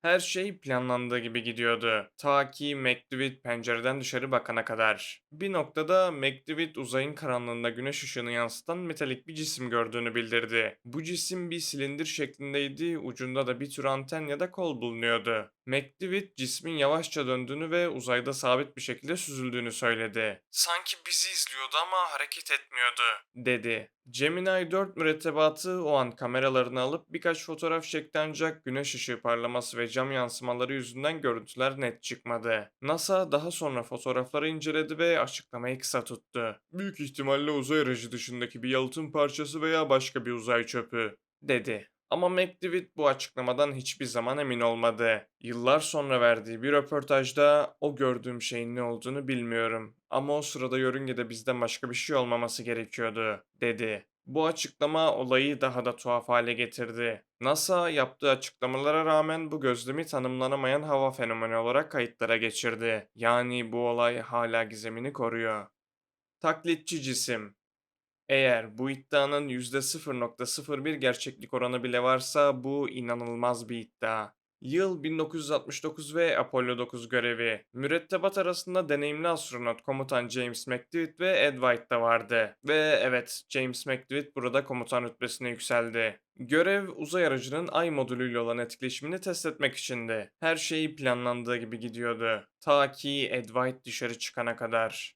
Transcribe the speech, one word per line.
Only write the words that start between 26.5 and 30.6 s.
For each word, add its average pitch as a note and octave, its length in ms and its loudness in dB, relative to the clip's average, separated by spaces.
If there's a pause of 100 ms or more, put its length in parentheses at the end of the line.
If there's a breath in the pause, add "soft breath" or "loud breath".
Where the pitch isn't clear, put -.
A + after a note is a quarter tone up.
alıp C#3+ 280 -2
birkaç - 380 -2
fotoğraf D#3+ 380 -2
çekti D#3 340 -4
ancak D#3 460 -2
güneş C3+ 300 -2
ışığı B2 260 -4
parlaması A#2+ 580 0
ve A#2+ 100 -2
cam C3 240 -2
yansımaları B2 640 -2